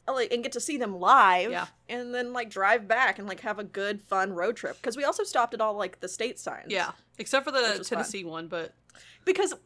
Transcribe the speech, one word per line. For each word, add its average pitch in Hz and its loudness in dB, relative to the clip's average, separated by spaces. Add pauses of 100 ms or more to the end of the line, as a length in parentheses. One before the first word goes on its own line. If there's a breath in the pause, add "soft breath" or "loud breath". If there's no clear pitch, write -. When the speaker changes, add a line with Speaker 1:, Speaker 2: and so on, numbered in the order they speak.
Speaker 1:
uh, 254 0
like, 247 -2
and 240 0
get 269 -6
to 240 -6
see 294 -4
them 202 -4
live, 196 8
Speaker 2:
Yeah. 175 -4 (220)
Speaker 1:
and 240 -8
then, 247 -4
like, 240 -6
drive 202 2
back 226 2
and, 202 -8
like, 185 -8
have 214 -4
a 208 -6
good, 202 -4
fun 190 0
road 185 0
trip, - -8
'cause 247 -4
we 285 -2
also 339 0
stopped 247 0
at 226 -2
all, 214 0
like, 185 -6
the 185 -6
state 226 -6
signs. - -10
Speaker 2:
Yeah, 180 0 (260)
except 269 -2
for 302 -4
the 277 2
Speaker 1:
Which 214 0
was - -10
fun. 226 -2
Speaker 2:
Tennessee 185 -6
one, 165 -10
but 165 -6 (520 loud breath)
Speaker 1:
Because 370 2 (120)